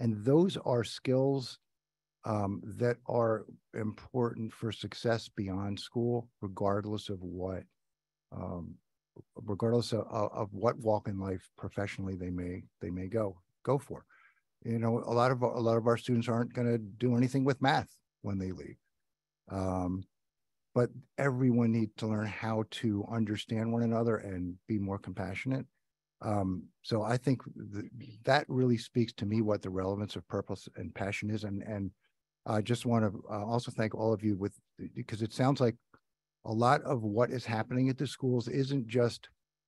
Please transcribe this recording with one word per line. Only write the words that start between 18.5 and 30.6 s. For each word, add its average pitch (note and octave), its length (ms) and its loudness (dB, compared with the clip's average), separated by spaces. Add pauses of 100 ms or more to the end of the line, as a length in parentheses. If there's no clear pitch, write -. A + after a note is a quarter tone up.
leave. - 240 -12 (720)
Um, F#2 540 -2 (680)
but B2 160 4 (300)
everyone B2 540 4
needs A2+ 240 2
to A2+ 100 -4
learn G#2+ 200 0
how A2 440 -2
to G2+ 400 0
understand A2 640 0
one A#2 100 2
another A2+ 360 2
and F2+ 360 -6 (140)
be G#2+ 100 0
more G2 220 -2
compassionate. G2 640 -4 (540)
Um, F#2+ 420 0 (200)
so A2 200 0
I A#2+ 140 2
think B2 260 2 (320)
th-, G#2 160 -6 (320)
that C#3+ 240 4
really B2+ 320 2
speaks A#2 360 0
to - 120 -4
me A2 160 2
what G#2 200 2
the F#2+ 80 -6
relevance F#2+ 440 -2
of F#2+ 140 -10
purpose - 480 -6